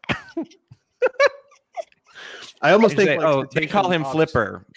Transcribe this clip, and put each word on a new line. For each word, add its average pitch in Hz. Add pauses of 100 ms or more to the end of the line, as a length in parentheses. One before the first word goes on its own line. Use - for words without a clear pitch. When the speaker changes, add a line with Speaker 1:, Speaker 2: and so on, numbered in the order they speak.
Speaker 1:
<laughs> - (2250)
Speaker 2:
I 147
almost 208
Speaker 1:
They 196
Speaker 2:
think, 151
Speaker 1:
say, 156
Speaker 2:
like, 151
Speaker 1:
"Oh, 135
they 156
call 196
Speaker 2:
Cetacean 180
Speaker 1:
him 151
Speaker 2:
Ops. 135
Speaker 1:
Flipper. 113 (100)